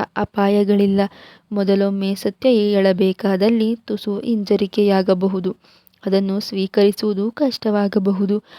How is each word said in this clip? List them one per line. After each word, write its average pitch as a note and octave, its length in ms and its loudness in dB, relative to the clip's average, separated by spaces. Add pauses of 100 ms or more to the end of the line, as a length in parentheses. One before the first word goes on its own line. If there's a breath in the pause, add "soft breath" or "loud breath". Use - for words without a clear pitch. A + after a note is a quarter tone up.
(180)
ಅಪಾಯಗಳಿಲ್ಲ. G3+ 840 2 (500 loud breath)
ಮೊದಲೊಮ್ಮೆ G3 640 0
ಸತ್ಯ - 340 -2
ಹೇಳಬೇಕಾದಲ್ಲಿ G3+ 1300 2
ತುಸು G#3 440 -8
ಹಿಂಜರಿಕೆಯಾಗಬಹುದು. G3 1400 0 (500 soft breath)
ಅದನ್ನು G3 340 0
ಸ್ವೀಕರಿಸುವುದು G3+ 920 0
ಕಷ್ಟವಾಗಬಹುದು. G3+ 1120 -2 (160 loud breath)